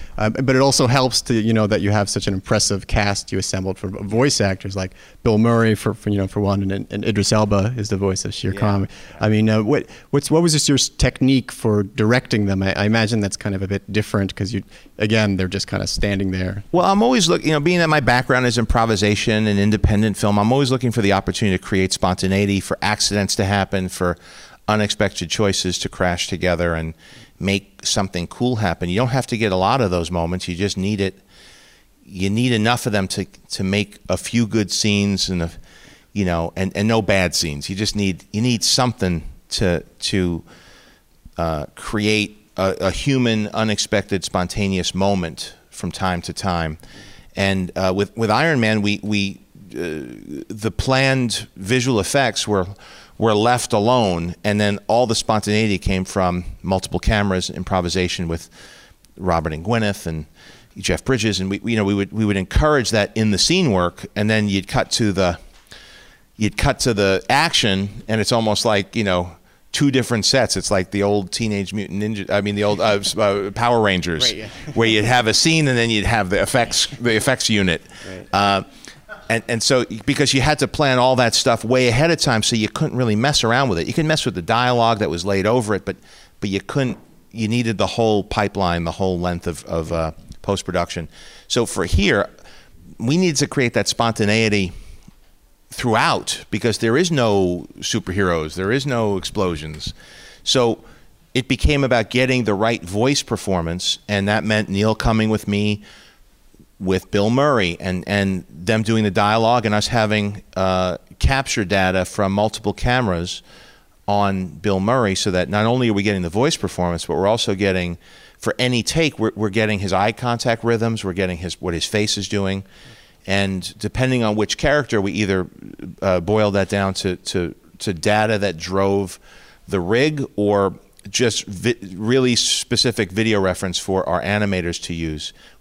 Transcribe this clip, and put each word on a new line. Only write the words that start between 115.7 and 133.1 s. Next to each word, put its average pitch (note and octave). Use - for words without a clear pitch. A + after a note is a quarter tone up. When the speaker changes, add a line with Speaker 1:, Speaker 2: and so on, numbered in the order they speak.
Speaker 2:
are G#2+
we G2+
getting G2
the E2+
voice G#2+
performance, F2
but D#2
we're F#2
also A2
getting, F#2
for -
any B2
take, E3
we're, A2
we're G#2
getting G#2+
his F#2
eye G2
contact A#2+
rhythms, A2+
we're F#2+
getting F2+
his, E2+
what F2
his D#2+
face G#2+
is G2
doing, G2
and F#2+
depending B2+
on G#2+
which G#2+
character, C#3
we G2
either, F#2+
uh, F#2
boil G#2
that F#2+
down G2
to, F#2
to, -
to G#2
data G#2+
that F#2+
drove F#2+
the G2
rig, C3
or G2+
just A#2
vi-, G2+
really B2
specific A2